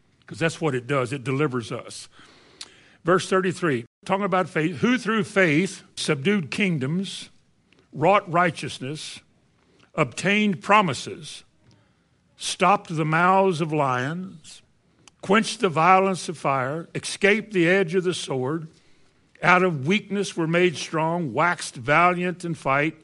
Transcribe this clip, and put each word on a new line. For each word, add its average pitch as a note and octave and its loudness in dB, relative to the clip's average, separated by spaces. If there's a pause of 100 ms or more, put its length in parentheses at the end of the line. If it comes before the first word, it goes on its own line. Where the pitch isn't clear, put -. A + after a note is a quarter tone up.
(280)
'cause G#2+ -14
that's D#3+ -2
what D3+ 0
it A#2+ -6
does. B2+ -2
It C3+ -8
delivers C3 -2
us. - -14 (960)
Verse F3 2
thirty-three, C#3 0 (180)
talking G3 -2
about F3+ -2
faith, D#3+ -2
"Who A#3+ 2
through G#3+ -2
faith F3+ 0 (120)
subdued D#3 -2
kingdoms, E3+ -4 (640)
wrought F#3 2
righteousness, D#3 -4 (720)
obtained F#3+ 0
promises, D#3+ 0 (920)
stopped G3 0
the D#3+ 0
mouths F3+ 4
of D#3+ -4
lions, D3+ -4 (580)
quenched - 2
the G3 2
violence F#3 4
of E3 -10
fire, C#3 -2
escaped G3+ 0
the E3+ 4
edge F#3 2
of F#3 2
the F3+ 0
sword, D3 -6 (760)
out F3+ 6
of D#3 0
weakness G3+ -2
were E3 -2
made E3+ 2
strong, D#3+ -4
waxed D#3+ -2
valiant F3 2
in E3+ -6
fight, D3 0